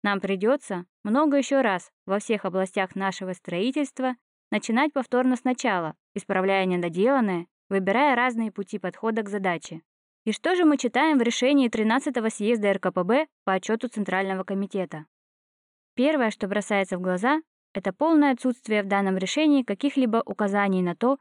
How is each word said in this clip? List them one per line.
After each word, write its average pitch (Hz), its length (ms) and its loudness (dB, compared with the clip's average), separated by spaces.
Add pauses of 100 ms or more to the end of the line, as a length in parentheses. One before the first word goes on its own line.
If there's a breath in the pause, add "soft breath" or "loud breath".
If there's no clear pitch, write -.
Нам 202 160 0
придётся 196 640 -2 (160)
много 277 360 2
ещё 269 240 2
раз 196 280 -2 (160)
во 196 140 0
всех 208 240 -4
областях 190 500 -2
нашего 190 380 -4
строительства 254 840 -4 (340)
начинать 226 420 0
повторно 254 440 0
сначала, 202 600 -2 (180)
исправляя 190 520 0
недоделанное, 180 840 0 (200)
выбирая 202 460 2
разные 233 380 0
пути 202 260 -8
подхода 220 440 -4
к 202 60 -8
задаче. 185 540 -4 (420)
И 214 60 -2
что 330 240 -2
же 359 100 2
мы 302 120 6
читаем 277 420 2
в 240 40 4
решении 254 460 2
тринадцатого 220 600 0
съезда 214 400 0
Р 190 100 2
К 185 140 -2
П 180 100 0
Б 254 240 2 (180)
по 190 100 0
отчёту 226 340 -4
Центрального 190 560 -4
комитета? 190 600 -6 (920)
Первое, 262 340 2
что - 160 -8
бросается 196 500 -2
в 180 40 -6
глаза, 190 420 0 (320)
это 190 180 -4
полное 294 400 4
отсутствие 220 520 -2
в - 20 -8
данном 196 320 0
решении 285 460 2
каких-либо 233 600 0
указаний 202 560 0
на 175 140 0
то 262 260 0